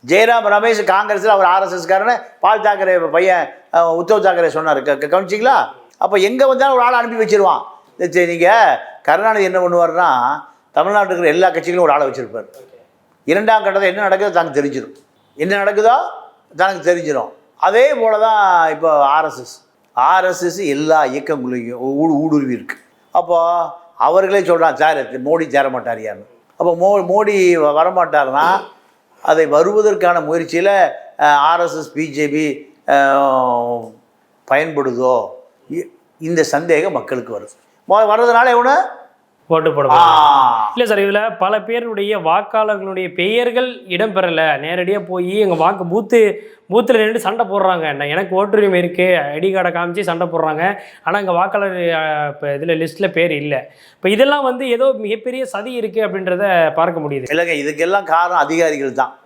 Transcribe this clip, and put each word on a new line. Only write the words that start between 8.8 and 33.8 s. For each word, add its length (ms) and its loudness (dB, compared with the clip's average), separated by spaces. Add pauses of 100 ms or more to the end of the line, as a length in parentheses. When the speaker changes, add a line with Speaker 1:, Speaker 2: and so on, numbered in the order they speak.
Speaker 1:
கருணாநிதி 420 2
என்ன 140 0
பண்ணுவாருன்னா, 840 2 (320)
தமிழ்நாட்டுல 460 0
இருக்கிற 100 2
எல்லா 200 4
கட்சிகளும் 360 0
ஒரு 80 4
ஆளை 160 0
வச்சிருப்பாரு. 380 -10 (760)
இரண்டாம் 400 0
கட்டத்துல 180 0
என்ன 260 0
நடக்குதோ 220 2
தனக்கு 320 0
தெரிஞ்சிடும், 380 -8 (360)
என்ன 280 -2
நடக்குதோ 300 2 (600)
தனக்கு 380 0
தெரிஞ்சிடும். 360 -4 (260)
அதே 360 4
போலதான் 800 2
இப்போ 340 2
ஆர் 200 4
எஸ் 160 -8
எஸ். 260 -20 (260)
ஆர் 320 2
எஸ் 200 -4
எஸ் 160 -4
எல்லா 440 0
இயக்கங்களையும் 720 -6
ஊ-, 440 0
ஊடுருவி 320 0
இருக்கு. 240 -10 (340)
அப்போ 580 0 (280)
அவர்களே 440 2
சொல்றான், 340 2
"சார், 480 -2
மோடி 260 -2
சேர 220 0
மாட்டாரியான்னு." 540 -8 (320)
அப்போ 240 0
மோ-, 220 2
மோடி 340 0
வ-, 380 4
வரமாட்டாருன்னா, 840 2 (640)
அதை 240 2
வருவதற்கான 760 2
முயற்சியில, 680 0 (300)
ஆ, 140 4
ஆர் 260 2
எஸ் 160 -2
எஸ், 160 -12
பி 180 -6
ஜே 180 -4
பி, 460 -6 (140)
ஆ, 880 0 (720)